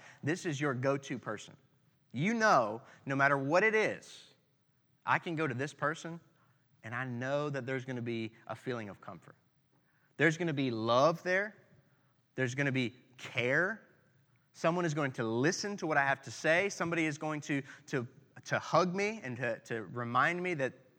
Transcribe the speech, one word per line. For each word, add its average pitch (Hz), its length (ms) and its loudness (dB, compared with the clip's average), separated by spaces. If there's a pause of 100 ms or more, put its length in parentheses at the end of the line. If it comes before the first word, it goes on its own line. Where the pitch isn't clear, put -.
(240)
this 165 220 0
is 143 160 -2
your 143 120 0
go-to 135 440 -2
person. - 380 -10 (560)
You 170 220 0
know, 139 480 4 (240)
no 139 100 -2
matter 139 220 6
what 151 260 4
it 220 120 4
is, 160 480 -2 (840)
I 139 140 2
can 170 160 -6
go 156 120 0
to 127 60 -2
this 139 200 -4
person, 165 460 -4 (640)
and 113 100 -10
I 123 120 -4
know 135 440 -2
that 135 160 -6
there's 131 200 -4
gonna 123 160 -6
be 113 300 -4 (160)
a 110 80 -8
feeling 117 340 -8
of 90 100 -14
comfort. - 360 -16 (840)
There's 156 200 4
gonna 170 160 -2
be 131 180 0
love 120 520 4
there. 190 320 -2 (800)
There's 127 200 -2
gonna 139 160 0
be 127 220 -2 (240)
care. 156 640 -2 (720)
Someone 175 320 0
is 151 80 0
going 147 200 0
to 127 100 -2
listen 165 540 0
to 185 100 -6
what 156 100 2
I 139 80 4
have 139 180 2
to 117 80 -12
say. 170 380 2
Somebody 165 360 0
is 147 120 -2
going 151 240 -4
to, 143 200 -2 (260)
to, 123 200 -2 (380)
to 117 140 0
hug 175 360 2
me 208 280 -2
and 123 140 -6
to, 120 220 -2
to 113 240 -6 (100)
remind 127 480 0
me 180 140 -2
that, 131 180 -2 (260)